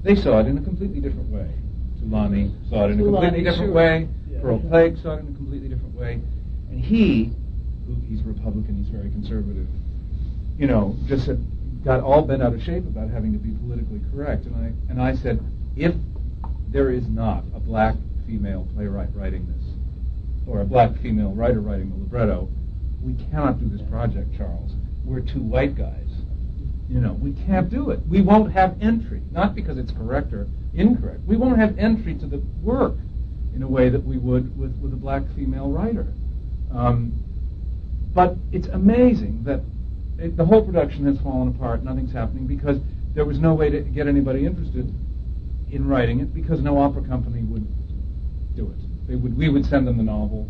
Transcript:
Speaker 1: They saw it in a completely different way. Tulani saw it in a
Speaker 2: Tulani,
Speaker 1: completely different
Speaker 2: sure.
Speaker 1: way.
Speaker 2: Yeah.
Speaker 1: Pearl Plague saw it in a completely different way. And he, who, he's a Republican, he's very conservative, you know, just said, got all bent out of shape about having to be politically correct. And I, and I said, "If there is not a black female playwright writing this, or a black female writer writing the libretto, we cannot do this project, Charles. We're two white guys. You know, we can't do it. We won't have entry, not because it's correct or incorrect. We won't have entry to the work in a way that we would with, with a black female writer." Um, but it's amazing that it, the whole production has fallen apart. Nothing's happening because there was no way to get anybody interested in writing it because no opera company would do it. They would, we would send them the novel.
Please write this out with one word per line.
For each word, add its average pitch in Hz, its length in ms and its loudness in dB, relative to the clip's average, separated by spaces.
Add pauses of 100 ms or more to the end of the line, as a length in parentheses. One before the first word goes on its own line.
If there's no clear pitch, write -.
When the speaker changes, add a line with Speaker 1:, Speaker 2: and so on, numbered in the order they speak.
Speaker 1:
They 202 120 8
saw 127 240 6
it 110 80 6
in 139 100 2
a 156 40 0
completely 185 400 -2
different - 280 -2
way. 208 200 -2 (520)
Tulani 101 500 2 (180)
saw 107 160 2
it 101 60 4
in 208 100 2
a - 20 4
Speaker 2:
Tulani, 104 160 6
Speaker 1:
completely 170 240 4
different 175 240 2
Speaker 2:
sure. 190 60 0
Speaker 1:
way. 165 340 6 (240)
Speaker 2:
Yeah. - 100 -4
Speaker 1:
Pearl 120 180 0
Plague 165 380 4
saw 156 180 -6
it - 40 -6
in - 140 -10
a - 20 -10
completely 135 320 -6
different 123 280 -4
way. - 260 -4 (480)
And 127 100 -6
he, 151 540 4 (520)
who, 120 100 -4 (120)
he's 107 140 -2
a - 20 -2
Republican, 107 540 -2
he's 101 100 -2
very 98 220 -4
conservative, 104 580 -4 (920)
you 143 100 0
know, 104 280 2 (100)
just 135 200 0
said, 120 200 -2 (380)
got 127 180 4
all 135 200 6
bent 135 200 2
out 120 120 4
of - 100 -4
shape 175 240 -2
about 110 220 -4
having 110 240 0
to - 60 -2
be 220 120 -4
politically 110 480 -4 (140)
correct. 139 320 -4
And 123 100 -6
I, 117 160 -2 (200)
and 123 100 0
I 131 140 2
said, 127 240 0 (360)
"If 170 200 2 (760)
there 135 220 2
is 120 160 -2
not 110 360 0 (120)
a 107 40 -8
black 110 360 2 (300)
female 98 480 -4
playwright 98 420 -4
writing 95 300 -4
this, 90 200 -4 (840)
or 110 140 -2
a 101 40 0
black 113 320 6
female 107 340 0
writer 113 300 2
writing 98 280 -2
the - 80 -6
libretto, 101 520 0 (520)
we 127 120 -2 (180)
cannot 139 280 0
do 120 100 0
this 104 200 -6
project, 117 460 -2
Charles. 95 380 -6 (320)
We're 127 160 -2
two 131 200 -4
white 127 340 0
guys. - 180 -4 (960)
You 123 100 2
know, 117 140 2
we 139 200 -2 (120)
can't 185 240 2
do 254 220 -2
it. - 160 -2
We 180 140 6
won't 202 320 8
have 185 280 4
entry, 226 400 0 (100)
not 190 240 2
because 156 220 -4
it's 120 140 -6
correct 123 420 -2
or 101 140 -4 (260)
incorrect. 214 520 2
We 208 120 4
won't 247 200 4
have 208 200 4
entry 208 380 2
to 147 100 -6
the 143 140 -4 (220)
work 247 340 2 (600)
in 127 80 -4
a 131 40 -4
way 127 220 6
that 123 140 2
we 131 140 -2
would 123 400 0
with, 127 220 -4
with 135 140 -4
a - 40 -4
black 135 260 -2 (120)
female 135 340 -2
writer." 202 380 0 (640)
Um, 120 420 2 (1000)
but 180 220 4 (160)
it's 185 160 -2
amazing 226 760 4
that 139 180 -2 (560)
it, 165 180 -4
the 170 100 4
whole 214 200 8
production 147 400 0
has 139 160 4
fallen 127 280 0
apart. 120 340 -2
Nothing's 131 280 -2
happening 123 360 -2
because 139 320 0 (340)
there 151 120 2
was 135 140 0
no 160 140 6
way 151 160 4
to 143 120 0
get 147 260 -2
anybody 139 380 4
interested - 460 -2 (800)
in 135 180 -2
writing 123 340 4
it 143 120 -4
because - 280 0
no 143 180 4
opera 139 240 2
company 120 400 -2
would 107 240 -2 (880)
do 110 100 -2
it. - 420 -6
They 127 80 -2
would, 120 220 0
we 156 120 4
would 139 160 4
send 135 220 4
them 117 100 2
the 113 60 4
novel. 107 460 0